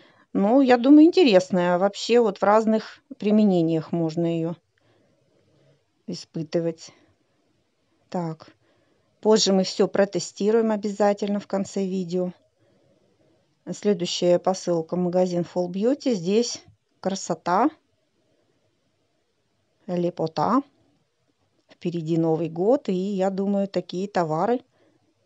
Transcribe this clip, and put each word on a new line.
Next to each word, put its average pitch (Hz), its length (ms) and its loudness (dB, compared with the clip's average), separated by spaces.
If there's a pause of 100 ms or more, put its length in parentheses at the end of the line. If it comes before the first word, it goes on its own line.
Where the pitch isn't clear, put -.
(340)
Ну, 214 280 2
я 254 160 4
думаю, 285 280 8
интересная. 185 720 4
Вообще 202 400 0
вот 214 180 0
в - 60 -4
разных 220 560 0 (180)
применениях 185 760 0
можно 170 360 -2
её 165 280 -4 (1500)
испытывать. 165 840 -6 (1160)
Так, 165 400 -8 (680)
позже 214 320 2
мы 190 120 2
всё 190 240 0
протестируем 202 840 0
обязательно 202 680 -2
в - 80 -16
конце 196 380 -4
видео. 180 480 -4 (1400)
Следующая 175 640 0
посылка, 175 560 -2
магазин 180 460 0
Full 180 260 -4
Beauty. 233 460 -2
Здесь 202 500 -2 (380)
красота, 185 680 -2 (2250)
лепота. 175 720 -2 (1080)
Впереди 165 480 -6
Новый 165 300 0
год, 190 400 -2
и 202 60 -4
я 190 360 -2
думаю, 196 380 -4
такие 185 400 -8
товары 185 540 -2 (640)